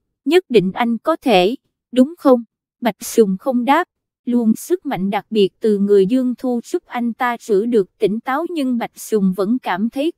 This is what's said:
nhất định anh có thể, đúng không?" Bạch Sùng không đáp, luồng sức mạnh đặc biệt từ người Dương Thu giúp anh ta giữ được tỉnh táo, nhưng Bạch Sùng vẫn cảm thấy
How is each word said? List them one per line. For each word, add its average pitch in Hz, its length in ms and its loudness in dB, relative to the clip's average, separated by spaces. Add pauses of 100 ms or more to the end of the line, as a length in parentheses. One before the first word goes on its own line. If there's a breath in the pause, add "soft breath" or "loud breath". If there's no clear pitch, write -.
(240)
nhất 339 240 2
định 190 240 2
anh 233 260 -2
có 320 180 -2
thể, 208 400 2 (360)
đúng 262 260 2
không?" 254 260 2 (360)
Bạch 226 240 -6
Sùng 196 360 2
không 247 240 -2
đáp, 294 240 0 (360)
luồng 240 320 0
sức - 300 -6
mạnh 196 240 -4
đặc 202 200 -4
biệt 202 300 2
từ 214 180 0
người 202 280 4
Dương 247 280 0
Thu 247 300 -4
giúp - 220 -6
anh 240 260 -4
ta 240 280 -4
giữ 202 260 0
được 233 320 0
tỉnh 208 220 -2
táo, 285 300 -4
nhưng 262 280 -4
Bạch 226 200 -10
Sùng 196 380 -2
vẫn 208 220 -2
cảm 208 320 -4
thấy 311 280 -4